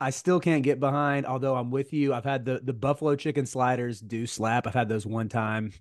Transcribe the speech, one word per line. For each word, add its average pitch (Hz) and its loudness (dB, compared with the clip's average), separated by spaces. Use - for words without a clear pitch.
I 135 0
still 180 2
can't 156 4
get 135 4
behind, 143 2
although 131 0
I'm 123 -2
with 135 -2
you. 143 2
I've 120 -2
had 135 -2
the, 127 -2
the 127 -4
buffalo 143 0
chicken 143 -2
sliders 123 0
do 113 -6
slap. 113 0
I've 110 -6
had 120 2
those 107 -2
one 110 -2
time 110 -2